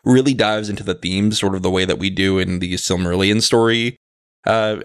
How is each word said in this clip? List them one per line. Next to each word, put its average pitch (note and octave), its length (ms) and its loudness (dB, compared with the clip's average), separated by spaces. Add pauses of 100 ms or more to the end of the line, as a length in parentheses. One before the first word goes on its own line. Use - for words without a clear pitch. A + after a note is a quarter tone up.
really C3 300 4
dives G#2+ 340 -2
into G2+ 160 -6
the G2 100 -2
themes, G2+ 460 0
sort G2 160 0
of F#2 60 -6
the F#2 100 0
way F#2 140 2
that F#2 140 -2
we G2 100 -2
do F#2+ 280 0
in F2+ 220 -2
the F2+ 140 -6
Silmarillion F#2 680 0
story, A#2 540 2 (520)
uh, G#2+ 380 0